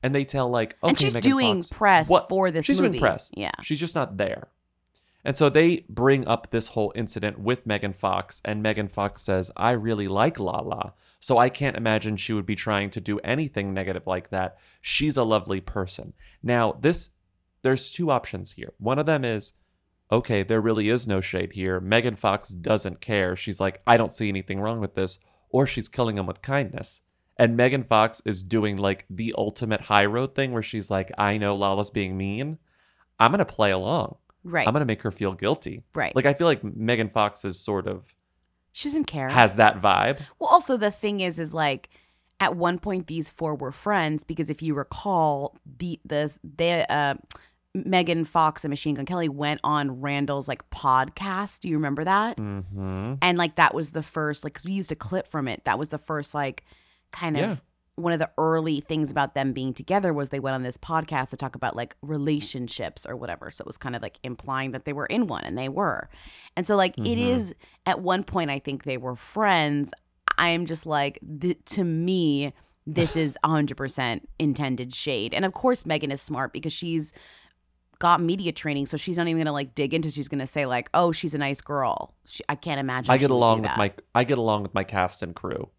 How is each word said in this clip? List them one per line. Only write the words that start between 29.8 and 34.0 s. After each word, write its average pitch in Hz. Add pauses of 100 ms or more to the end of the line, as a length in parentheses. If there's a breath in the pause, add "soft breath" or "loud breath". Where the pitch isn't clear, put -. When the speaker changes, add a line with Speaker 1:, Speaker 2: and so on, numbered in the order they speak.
Speaker 1:
high 101
road 123
thing 135
where 113
she's 104
like, 95
"I 104
know 101
Lala's 98
being 95
mean. 110 (600)
I'm 117
gonna 196
play 101
along. 101 (280)